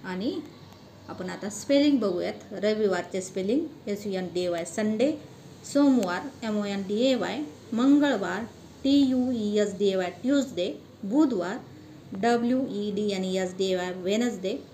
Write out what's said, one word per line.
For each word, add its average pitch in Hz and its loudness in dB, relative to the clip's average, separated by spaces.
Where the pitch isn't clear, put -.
आणि 190 -4
आपण 180 -10
आता 185 -8
spelling 277 4
बघूयात. 196 -4
रविवारचे 196 0
spelling 214 -4
S 202 -6
U 196 -4
एन 185 -4
D 180 -2
Y 170 -2
Sunday, 214 0
सोमवार 262 4
एम 214 -2
ओ - -2
एन 196 -4
डी 208 0
ए 269 4
वाय, 202 -4
मंगळवार 240 4
टी 269 4
यू 262 4
ई 214 0
एस 202 2
डी 202 4
ए 190 0
वाय 180 0
Tuesday, 247 0
बुधवार 214 2
डब्ल्यू 240 2
ई 208 -4
डी 208 0
एन 190 -2
ई 185 -2
एस 185 -2
D 190 0
A 185 2
Y 180 -2
Wednesday 196 -2